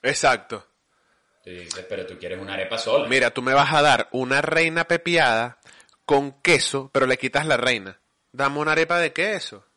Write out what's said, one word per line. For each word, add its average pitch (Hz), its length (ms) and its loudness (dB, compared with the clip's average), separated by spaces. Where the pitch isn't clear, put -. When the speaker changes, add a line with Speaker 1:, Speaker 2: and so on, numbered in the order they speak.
Speaker 1:
Exacto. 123 640 -2
Speaker 2:
Tú 92 60 -20
dices, 90 400 -14
"Pero 95 160 -10
tú 90 140 -16
quieres 90 200 -10
una 98 140 -12
arepa 95 240 -6
sola". 131 300 0
Speaker 1:
Mira, 123 240 2
tú 131 100 -6
me 131 140 0
vas 143 180 4
a 151 80 4
dar 139 300 4
una 131 320 -2
reina 165 400 0
pepiada 151 760 0
con 139 280 2
queso, 139 500 0
pero 131 140 2
le 127 100 0
quitas 139 300 -4
la 139 100 2
reina. 113 400 -2
Dame 139 280 -2
una 156 140 0
arepa 165 260 0
de 165 120 -2
queso. 175 540 -6